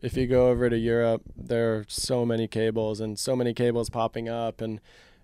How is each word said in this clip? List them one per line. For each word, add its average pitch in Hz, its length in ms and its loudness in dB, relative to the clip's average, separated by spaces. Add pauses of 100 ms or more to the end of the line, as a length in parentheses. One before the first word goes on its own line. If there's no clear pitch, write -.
if - 140 -6
you 127 100 2
go 127 220 6
over 123 200 4
to 117 80 2
Europe, 117 460 2 (140)
there 117 400 0
are 107 100 -8
so 120 400 -2
many 113 220 0
cables 110 500 0
and 110 180 -6
so 131 200 -2
many 120 180 0
cables 117 340 0
popping 117 400 -4
up, 117 320 -4
and 110 200 -6 (440)